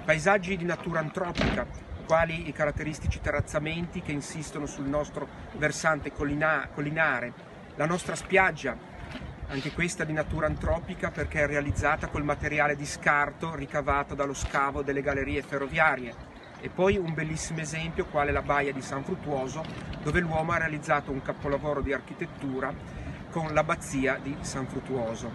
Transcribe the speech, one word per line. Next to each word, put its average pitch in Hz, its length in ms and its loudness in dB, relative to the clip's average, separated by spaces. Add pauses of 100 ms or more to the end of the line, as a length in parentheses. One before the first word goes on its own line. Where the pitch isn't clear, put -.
Paesaggi 180 540 4
di 170 80 -2
natura 165 360 0
antropica, 151 640 0 (400)
quali 165 400 4
i 143 40 -4
caratteristici 151 720 0
terrazzamenti 156 800 -2
che 156 100 -4
insistono 147 540 -4
sul 135 220 -4
nostro 143 400 -2 (300)
versante 151 540 2
collina-, 147 640 2
collinare, 147 580 2 (440)
la 143 100 2
nostra 175 300 0
spiaggia, 165 600 4 (760)
anche 139 220 -2
questa 175 320 -2
di 156 100 -2
natura 156 340 0
antropica 160 640 0
perché 151 320 0
è - 40 6
realizzata 147 600 2
col 151 160 -2
materiale 147 520 2
di 143 120 -6
scarto 147 680 2
ricavato 143 600 0
dallo 139 180 0
scavo 139 480 0
delle 139 220 0
gallerie 139 400 0
ferroviarie. 139 920 2 (240)
E 196 60 -8
poi 196 300 4
un 165 160 0
bellissimo 160 480 -2
esempio 160 440 -4
quale 143 280 2
la 139 80 2
Baia 143 320 2
di 135 80 -4
San 139 220 -4
Fruttuoso, 147 600 -2 (400)
dove 151 160 4
l'uomo 160 320 2
ha 170 60 4
realizzato 156 520 2
un 135 120 -2
capolavoro 143 580 0
di 135 140 0
architettura 135 800 -4 (560)
con 160 240 -2
l'abbazia 143 680 2
di 139 200 -4
San 135 260 -4
Fruttuoso. 117 680 -4